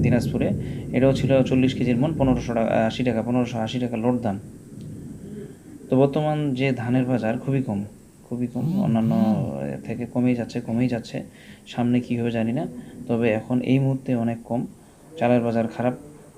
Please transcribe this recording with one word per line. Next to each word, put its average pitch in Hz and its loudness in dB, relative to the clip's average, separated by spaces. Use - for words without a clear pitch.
দিনাজপুরে। 123 2
এটাও 131 6
ছিল 131 4
চল্লিশ 131 4
কেজির 123 2
মন, 156 2
পনেরোশো 123 2
টাকা, 113 2
আশি 117 -2
টাকা, 113 2
পনেরোশো 120 0
আশি 110 -2
টাকা 120 -2
লোড 120 2
দাম। 101 -2
তো 131 4
বর্তমান 151 2
যে 135 0
ধানের 120 0
বাজার 120 0
খুবই 135 0
কম, 101 -4
খুবই 120 -4
কম, 151 -2
অন্যান্য 113 2
থেকে 113 -6
কমেই 123 2
যাচ্ছে, 120 -4
কমেই 117 0
যাচ্ছে। - -4
সামনে 123 0
কী 120 -2
হবে 117 -2
জানি 113 0
না, 160 -2
তবে 117 2
এখন 117 0
এই 131 2
মুহূর্তে 135 0
অনেক 117 -2
কম, 117 -4
চালের 120 4
বাজার 113 2
খারাপ, 120 -2